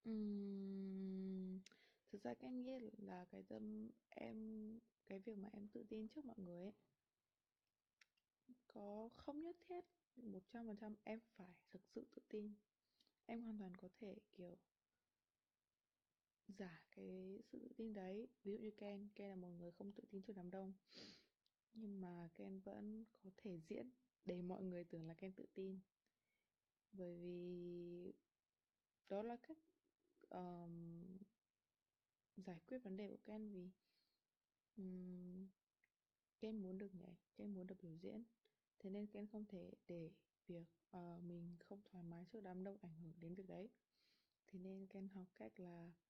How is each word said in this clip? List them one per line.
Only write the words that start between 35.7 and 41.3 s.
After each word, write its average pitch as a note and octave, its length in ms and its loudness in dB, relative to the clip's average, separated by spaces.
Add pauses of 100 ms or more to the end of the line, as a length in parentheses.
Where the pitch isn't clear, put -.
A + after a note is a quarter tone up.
Ken G#3+ 240 4
muốn F#3 140 2
được G3 180 0
nhảy, F3+ 220 -6 (180)
Ken G#3 200 0
muốn F#3 120 0
được F#3+ 140 -2
biểu D#3+ 160 -4
diễn. G3+ 260 -2 (560)
Thế G3 100 0
nên G#3 180 4
Ken G#3 200 -2
không G#3+ 180 0
thể F3 260 -2 (160)
để E3 220 0 (380)
việc, E3+ 180 -2 (260)
ờ, F3 320 -4
mình F3 360 0